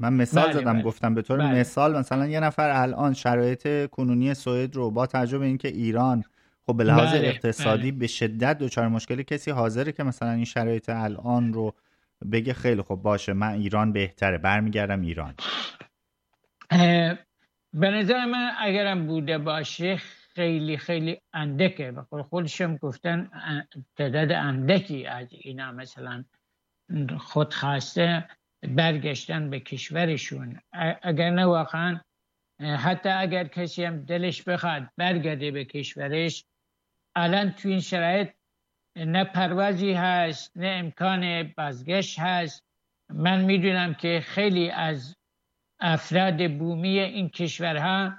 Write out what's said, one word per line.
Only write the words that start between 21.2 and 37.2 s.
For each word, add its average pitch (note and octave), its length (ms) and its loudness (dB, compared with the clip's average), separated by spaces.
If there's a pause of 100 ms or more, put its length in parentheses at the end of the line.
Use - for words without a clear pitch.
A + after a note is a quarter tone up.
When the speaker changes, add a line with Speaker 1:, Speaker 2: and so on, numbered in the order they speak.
Speaker 2:
اندکه. D3+ 600 0
به C3+ 80 -12
قول D3 220 -10
خودشم E3 540 -4
گفتن، E3+ 560 -6
اه، D3 300 -8 (340)
تعداد D3 360 0
اندکی C#3 760 0
از B2 240 -10
اینا C3 420 -14
مثلاً B2+ 520 -12 (920)
خودخواسته D3+ 1080 0 (380)
برگشتن D3+ 880 -2
به C3+ 100 -8
کشورشون. C#3 1000 -4 (120)
ا-، E3 300 -4
اگر E3+ 280 0
نه F3+ 140 4
واقعاً، E3+ 560 2 (600)
اه، D3 160 -2
حتی F3+ 320 0
اگر F#3 360 0
کسی F3 400 -6
هم D#3+ 200 -6
دلش F3 380 -4
بخواد E3+ 540 -4
برگرده D#3 540 -2
به C#3 140 -6
کشورش، D3 800 -4 (760)
الان F#3 320 2